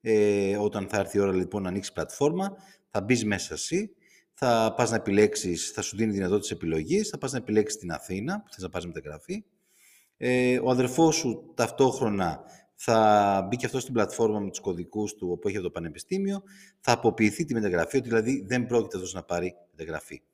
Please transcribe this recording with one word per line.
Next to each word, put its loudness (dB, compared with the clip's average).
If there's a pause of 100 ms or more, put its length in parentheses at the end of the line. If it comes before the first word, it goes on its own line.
Ε, 2
όταν -2
θα -2
έρθει -2
η 4
ώρα, 2
λοιπόν, -2
να -4
ανοίξει -6
πλατφόρμα, -2 (340)
θα -2
μπεις 2
μέσα -2
εσύ, -4 (440)
θα 2
πας 2
να 0
επιλέξεις, 2
θα -8
σου -8
δίνει 0
δυνατότητες 0
επιλογής, -2
θα -12
πας -6
να -4
επιλέξεις 0
την -10
Αθήνα, -6
που -20
θες -14
να -8
πας -8
μεταγραφή. -12 (720)
Ε, 2
ο 2
αδερφός 4
σου -4
ταυτόχρονα 0 (300)
θα 4
μπει -2
και -6
αυτό -4
στην -10
πλατφόρμα 0
με -6
τους -12
κωδικούς -6
του, -8
όπου -4
έχει -4
από -4
το -4
πανεπιστήμιο, -6 (380)
θα 2
αποποιηθεί 2
τη -4
μεταγραφή, 0
ότι -2
δηλαδή 0
δεν -2
πρόκειται 0
αυτός -8
να -8
πάρει -4 (160)
μεταγραφή. -12 (120)